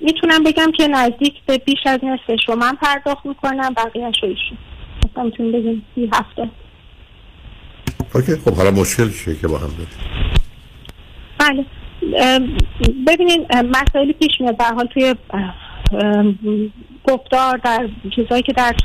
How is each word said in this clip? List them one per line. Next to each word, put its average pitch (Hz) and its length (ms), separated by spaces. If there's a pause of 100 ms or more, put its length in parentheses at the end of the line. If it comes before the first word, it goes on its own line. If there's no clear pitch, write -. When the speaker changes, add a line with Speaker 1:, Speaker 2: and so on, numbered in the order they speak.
Speaker 1:
می‌تونم 320 420
بگم 320 340
که 311 100
نزدیک 269 460 (120)
به 269 120
بیش 277 280
از 262 180
نصفش 247 460
رو 233 60
من 240 200
پرداخت 285 500
می‌کنم، 269 480
بقیه‌اش 233 500
رو 202 60
ایشون. - 280 (520)
مثلاً 254 140
می‌تونیم 226 280
بگیم 226 340 (100)
سی 240 180
هفتاد. 220 360 (1700)
Speaker 2:
اوکی، 131 200 (100)
خب 117 80
حالا 95 180
مشکل 98 380
چیه 82 260
که 82 120
با 78 100
هم 76 200
دارید؟ 85 160 (1500)
Speaker 1:
بله. 277 260 (540)
ام، 262 380 (500)
ببینین، 339 420
ام، 247 160
مسائلی 277 480
پیش 294 260
میاد 240 180
به 240 60
هر 233 100
حال 240 120
توی، 262 300 (840)
ام، 208 380 (640)
گفتار، 262 540
در 240 320 (260)
چیزایی 240 280
که 269 100
در 240 200 (100)